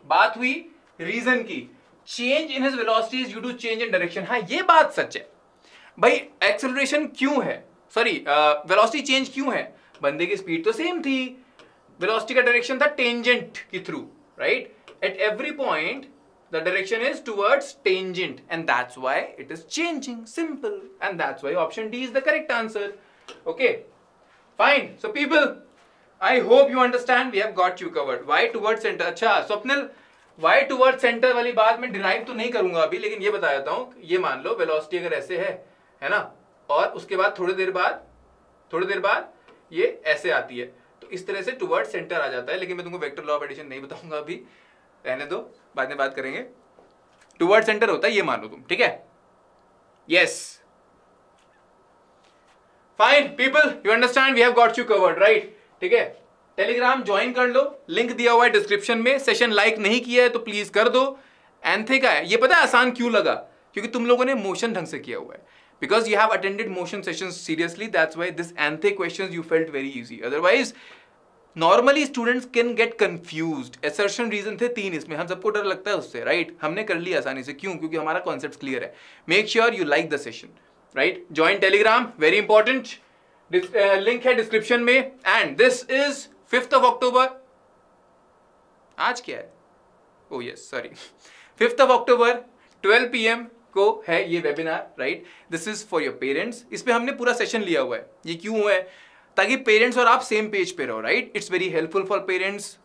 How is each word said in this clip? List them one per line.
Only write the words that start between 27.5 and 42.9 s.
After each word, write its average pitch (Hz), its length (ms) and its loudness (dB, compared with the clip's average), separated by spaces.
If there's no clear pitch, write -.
got 180 260 2
you 175 80 -8
covered। 135 380 -4
Y 151 140 4
towards 220 280 -2
center, 180 200 -4
अच्छा, 175 400 0
स्वप्निल, 254 480 -4
Y 160 160 4
towards 254 260 4
center 240 380 2
वाली 240 160 0
बात 226 280 2
मैं 247 120 -8
derive 196 320 -2
तो 254 100 -12
नहीं 226 180 -6
करूंगा 180 300 0
अभी, 160 160 0
लेकिन 214 240 -6
ये 208 100 0
बता 160 260 -2
देता 139 140 -6
हूँ, 247 220 -6
ये 175 140 -2
मान 139 240 -4
लो 190 140 -4
velocity 156 420 -2
अगर 170 160 -4
ऐसे 139 240 -6
है, 120 280 -6
है 139 60 -4
ना, 202 260 -4
और 160 180 2
उसके 185 280 -8
बाद 202 240 2
थोड़ी 185 140 -2
देर 190 180 -2
बाद, - 340 -2
थोड़ी 180 140 -2
देर 190 120 -4
बाद 208 340 -2
ये 185 340 -2
ऐसे 156 260 0
आती 131 280 -2
है, 123 60 -8
तो - 80 -20
इस 180 180 -10
तरह 196 140 -6
से 180 100 -6
towards 180 360 -2
center 175 260 -8
आ 151 140 0
जाता 131 260 -6
है। 185 60 -4
लेकिन 180 180 -6
मैं 175 80 -12
तुमको 170 200 -8